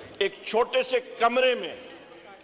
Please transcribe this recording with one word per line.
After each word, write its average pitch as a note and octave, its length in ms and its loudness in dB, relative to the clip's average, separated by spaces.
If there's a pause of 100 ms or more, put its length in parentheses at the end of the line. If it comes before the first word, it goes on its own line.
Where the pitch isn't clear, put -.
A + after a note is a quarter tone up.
(220)
एक G3 240 -2
छोटे A#3+ 360 2
से B3+ 180 2
कमरे B3 540 2
में E3+ 240 -6 (640)